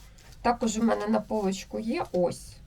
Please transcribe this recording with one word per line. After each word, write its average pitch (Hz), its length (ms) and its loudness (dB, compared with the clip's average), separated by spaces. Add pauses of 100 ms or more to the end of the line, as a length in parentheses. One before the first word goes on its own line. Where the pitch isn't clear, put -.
(420)
Також 226 360 2
у 220 60 2
мене 208 240 2
на 220 140 4
полочку 202 580 -2
є 226 320 -2
ось. 175 440 0 (120)